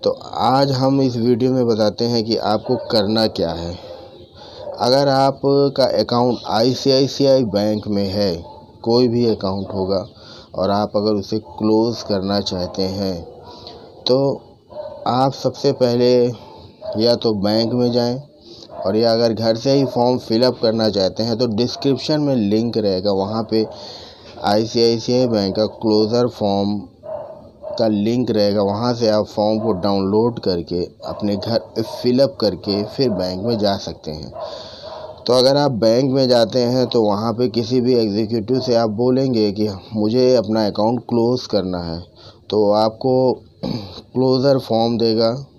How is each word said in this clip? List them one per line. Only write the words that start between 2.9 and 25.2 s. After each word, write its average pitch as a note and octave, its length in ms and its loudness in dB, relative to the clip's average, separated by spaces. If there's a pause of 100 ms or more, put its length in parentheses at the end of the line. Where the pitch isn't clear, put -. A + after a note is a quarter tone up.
क्या F2+ 240 -2
है। E2+ 280 -8 (1000)
अगर C3 280 4
आपका C#3 760 2
account A#2+ 640 2
आईसीआईसीआई C3 960 2
bank G#2+ 440 -2
में G2+ 180 0
है, F#2+ 380 -2 (380)
कोई A#2+ 260 4
भी A#2+ 180 2
account G2 480 -2
होगा F#2+ 320 -2 (480)
और F#2+ 160 -2
आप G#2 260 0
अगर G#2+ 160 0
उसे G#2 260 -4
close A2 640 0
करना G2 380 -2
चाहते F#2 420 -6
हैं F#2+ 400 -4 (840)
तो C3+ 360 0 (640)
आप C3+ 260 2
सबसे - 400 -2
पहले B2 540 4 (800)
या A#2+ 120 4
तो A2+ 180 0
bank A2 380 0
में B2 200 0
जाएं A#2+ 300 0 (640)
और G2+ 100 0
या A2+ 160 4
अगर A#2 200 2
घर A2+ 240 0
से C3+ 160 0
ही C#3 120 4
form B2 340 2
फिलअप A#2+ 440 2
करना A2 280 2
चाहते F#2+ 320 0
हैं A2+ 160 -2
तो B2+ 80 0
description B2 720 -2
में C#3+ 160 0
लिंक A2 420 0
रहेगा, G2+ 340 0
वहाँ G#2 380 -2
पे A2 160 2 (800)
आईसीआईसीआई A#2 800 2